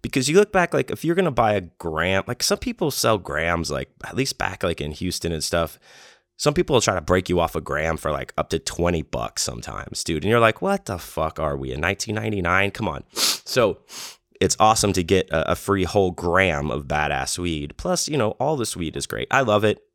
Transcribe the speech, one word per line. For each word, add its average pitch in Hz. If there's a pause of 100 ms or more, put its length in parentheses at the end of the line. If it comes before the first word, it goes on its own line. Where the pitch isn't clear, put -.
because 127
you 151
look 208
back, 175
like, 131
if -
you're 170
gonna 180
buy 113
a 101
gram, 85
like, -
some -
people 208
sell 113
grams, 82
like, 69 (120)
at -
least 135
back, 92
like, 85
in 73
Houston 87
and 80
stuff, 85 (600)
some 147
people 170
will 117
try 104
to 87
break 90
you 90
off 82
a 80
gram 76
for, 78
like, 69
up -
to -
twenty 85
bucks 58
sometimes, -
dude. 78
And 95
you're 117
like, 113
"What 196
the 92
fuck -
are 76
we, 67
in 67
nineteen 98
ninety-nine? 98
Come 107
on." 71 (100)
So - (600)
it's 92
awesome 107
to 90
get 90
a, 78
a 87
free 98
whole 92
gram 87
of 69
badass 71
weed. 80
Plus, 175
you 147
know, 110
all 147
this 113
weed 80
is 69
great. -
I 135
love 104
it. 104 (120)